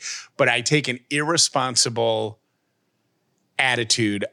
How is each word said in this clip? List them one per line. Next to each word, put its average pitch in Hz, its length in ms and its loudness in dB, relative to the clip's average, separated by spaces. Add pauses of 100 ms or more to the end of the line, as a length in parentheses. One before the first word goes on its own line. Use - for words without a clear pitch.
(360)
but 131 140 2
I 120 120 2
take 135 280 0
an 127 100 -4 (100)
irresponsible 123 1300 0 (1200)
attitude 117 760 0